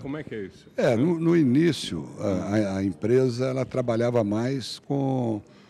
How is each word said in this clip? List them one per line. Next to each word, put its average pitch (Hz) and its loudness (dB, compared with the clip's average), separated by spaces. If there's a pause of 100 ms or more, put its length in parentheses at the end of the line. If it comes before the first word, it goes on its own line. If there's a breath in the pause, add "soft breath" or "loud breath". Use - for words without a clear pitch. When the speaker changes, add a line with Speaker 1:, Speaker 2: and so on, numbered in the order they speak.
Speaker 1:
Como 139 -8
é 156 -10
que - -14
é 110 -8
isso? - -14 (100)
Speaker 2:
É, 160 4
no, 160 2
no 165 2
início, 135 2 (140)
a, 107 -2
a, 98 0
a 98 0
empresa, 120 0
ela 131 -2
trabalhava 120 0
mais 113 -4
com 131 -2 (300 loud breath)